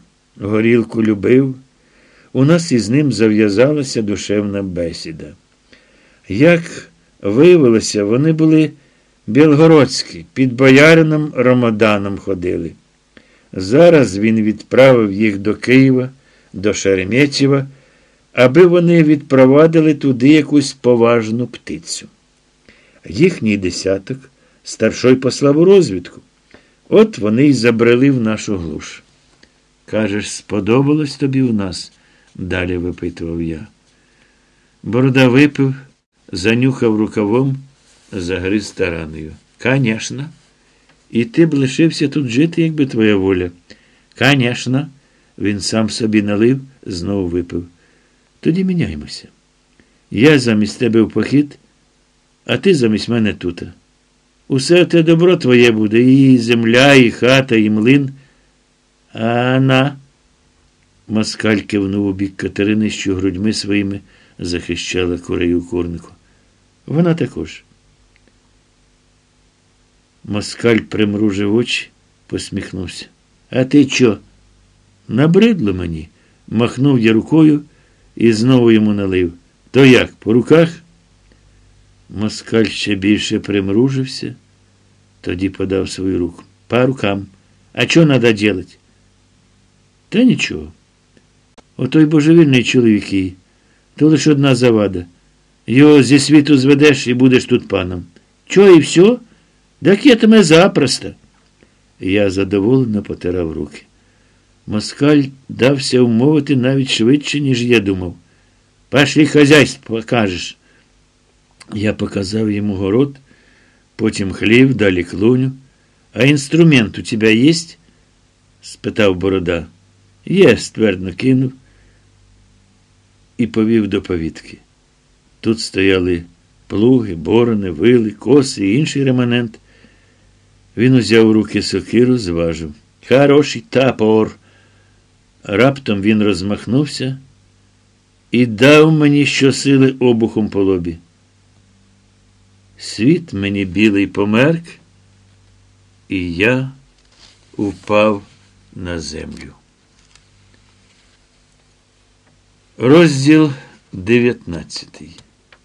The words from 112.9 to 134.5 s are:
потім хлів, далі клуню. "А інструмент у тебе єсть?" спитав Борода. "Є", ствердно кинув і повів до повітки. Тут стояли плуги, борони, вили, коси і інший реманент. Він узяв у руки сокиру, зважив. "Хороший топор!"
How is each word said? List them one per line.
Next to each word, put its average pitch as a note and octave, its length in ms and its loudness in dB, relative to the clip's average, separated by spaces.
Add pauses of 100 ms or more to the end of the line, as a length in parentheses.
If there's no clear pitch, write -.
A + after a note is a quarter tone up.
потім G#2 360 -4
хлів, A#2 440 2
далі F#2+ 280 0
клуню. B2 480 -2 (640)
"А G#2+ 100 -2
інструмент C#3+ 760 2
у - 20 -8
тебе A2 340 0
єсть?" D3+ 420 0 (840)
спитав G2+ 540 -2
Борода. F2 500 -4 (600)
"Є", E3 320 4
ствердно F#2+ 560 -4
кинув C3 400 -2 (1800)
і A2+ 100 -2
повів A2 400 0
до G2 140 -4
повітки. E2 560 -10 (800)
Тут A2+ 200 -4
стояли F#2 640 -2 (440)
плуги, G#2+ 480 0
борони, G2+ 540 -2
вили, A2 420 0
коси A#2 560 0
і G#2 100 0
інший C#3+ 260 -4
реманент. B2 560 -2 (1200)
Він B2+ 160 2
узяв A2+ 340 4
у A2 60 4
руки G#2 280 -2
сокиру, A#2 560 0
зважив. E2 560 -6 (340)
"Хороший C#3+ 640 2
топор!" A2 640 0 (1080)